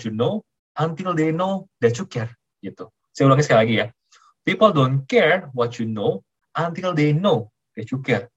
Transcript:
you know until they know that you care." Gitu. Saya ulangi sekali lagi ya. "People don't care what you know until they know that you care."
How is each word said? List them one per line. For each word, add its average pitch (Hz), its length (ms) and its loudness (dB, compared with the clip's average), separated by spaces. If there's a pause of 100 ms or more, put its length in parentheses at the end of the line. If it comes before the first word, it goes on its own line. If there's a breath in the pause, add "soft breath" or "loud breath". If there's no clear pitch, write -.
you 107 80 -6
know 170 240 -2 (400)
until 165 320 -4
they 160 240 0
know 190 320 -4 (160)
that 117 160 0
you 190 80 -8
care." 113 240 -8 (320)
Gitu. - 240 -14 (240)
Saya - 160 2
ulangi 135 160 6
sekali 120 160 4
lagi 110 240 2
ya. - 40 -6 (600 soft breath)
"People 208 240 4
don't 135 320 2
care 175 480 2
what 120 300 -2
you 113 80 -4
know 107 340 -4 (320)
until 170 400 -4
they 147 160 2
know 156 400 0 (240)
that - 160 -12
you 131 80 -4
care." 127 380 -4